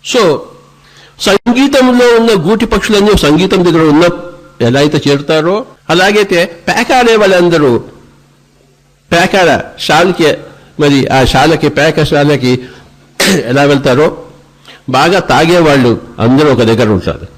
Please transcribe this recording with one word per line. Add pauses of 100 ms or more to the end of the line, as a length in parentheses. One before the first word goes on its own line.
So (1000)
సంగీతంలో (100)
ఉన్న (120)
గూటి
పక్షులన్నీ
సంగీతం
దగ్గర
ఉన్న (560)
ఎలా
అయితే
చేరుతారో, (240)
అలాగైతే (300)
పేకాడే
వాళ్ళందరూ (1400)
పేకాడ (380)
శాలకి, (480)
మరి (100)
ఆ
శాలకి,
పేక
శాలకి (680)
<clears throat>
ఎలా
వెళ్తారో, (840)
బాగా
తాగేవాళ్ళు (260)
అందరూ
ఒక
దగ్గర
ఉంటారు. (100)